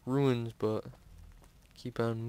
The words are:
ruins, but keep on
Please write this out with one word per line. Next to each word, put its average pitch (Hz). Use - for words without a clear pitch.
ruins, 123
but 107
keep -
on 113